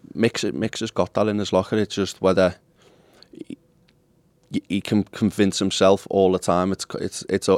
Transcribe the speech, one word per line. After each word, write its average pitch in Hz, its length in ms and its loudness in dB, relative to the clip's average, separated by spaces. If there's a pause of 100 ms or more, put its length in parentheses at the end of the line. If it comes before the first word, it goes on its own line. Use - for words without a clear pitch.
(160)
Mick's, 113 260 0
Mick's 101 380 -4
has 113 100 -6
got - 240 -2
that 104 140 2
in 104 100 -2
his 98 140 -6
locker. 95 240 2
It's 104 180 -2
just - 260 -4
whether 92 360 2 (720)
he, - 280 -18 (1120)
he 95 120 -4
can 104 240 0
convince 98 560 -2
himself 95 500 2
all 95 220 4
the 90 80 0
time. 92 320 0
It's, - 140 -8 (120)
it's, - 300 -8
it's, - 200 -2
uh, 95 100 4